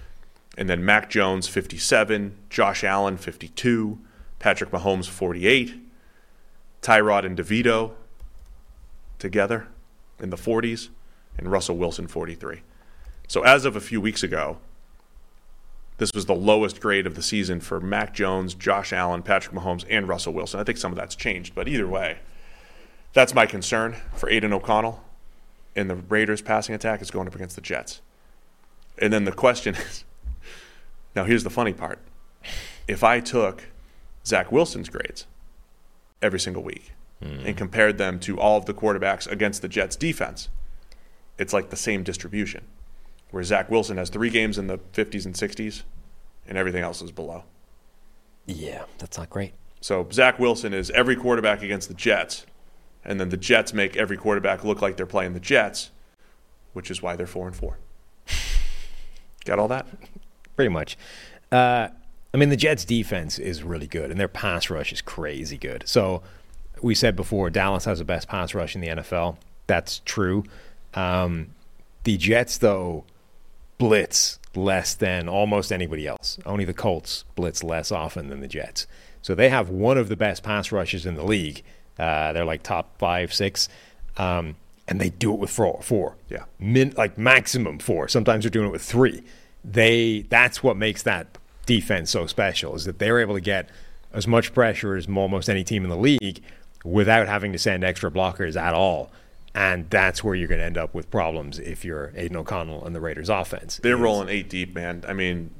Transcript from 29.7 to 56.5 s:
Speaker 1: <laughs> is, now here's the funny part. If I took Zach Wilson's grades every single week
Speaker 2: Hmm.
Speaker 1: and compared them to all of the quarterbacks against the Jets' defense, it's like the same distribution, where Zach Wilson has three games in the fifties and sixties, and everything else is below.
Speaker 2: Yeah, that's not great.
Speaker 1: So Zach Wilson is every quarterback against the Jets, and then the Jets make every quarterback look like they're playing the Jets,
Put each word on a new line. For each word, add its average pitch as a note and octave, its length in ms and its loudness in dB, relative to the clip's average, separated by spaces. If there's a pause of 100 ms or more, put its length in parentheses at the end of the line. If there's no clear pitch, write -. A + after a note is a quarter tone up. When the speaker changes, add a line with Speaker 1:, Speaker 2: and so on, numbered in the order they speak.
Speaker 1:
<laughs> - 20 -6
is, - 280 -10 (1120)
now F#2+ 100 0
here's A2+ 200 4
the G2+ 60 -6
funny A2+ 220 0
part. - 280 -10 (880)
If G#2 160 2
I A#2 160 8
took A2+ 440 0 (600)
Zach F#2 240 2
Wilson's B2+ 380 2
grades - 380 -10 (960)
every F#2+ 200 0
single F2+ 220 -6
week - 300 -12 (300)
Speaker 2:
Hmm. C#2+ 240 -10
Speaker 1:
and G#2 100 -2
compared G#2 420 2
them F#2 220 -2
to F#2 200 -4
all G#2+ 160 6
of G#2 80 0
the G#2+ 80 -4
quarterbacks G2 580 0
against G#2 300 0
the - 80 -6
Jets' F#2+ 260 -2
defense, - 540 -4 (880)
it's F#2+ 160 -6
like G2 160 0
the - 80 -10
same G2+ 260 -2
distribution, F2+ 640 -6 (640)
where F#2 140 -6
Zach G2 260 0
Wilson G#2+ 280 2
has F2+ 100 -4
three A2 220 -2
games A2 260 2
in G2 100 -4
the F#2+ 140 -6 (120)
fifties G2+ 340 -2
and F2+ 100 -8
sixties, G#2+ 480 -6 (640)
and F#2+ 80 -8
everything F#2 260 0
else E2+ 200 -6
is E2+ 100 -14
below. E2 320 -12 (1040)
Speaker 2:
Yeah, D#2 380 -10 (140)
that's - 200 -12
not E2+ 120 -8
great. G2 220 -6 (300)
Speaker 1:
So F#2 280 -2
Zach B2 280 4
Wilson A#2 340 0
is F#2+ 180 -4
every B2 240 -2
quarterback A2+ 480 2
against G2 260 -6
the F2+ 60 -14
Jets, G2 520 -2 (580)
and G2 160 -4
then F#2 80 -4
the F2+ 80 -2
Jets A2 380 2
make G2 240 0
every G2+ 180 0
quarterback G2 480 0
look G#2 160 0
like F#2+ 160 0
they're F#2 80 -4
playing F2+ 300 -2
the F2+ 60 -8
Jets, G#2+ 500 2 (800)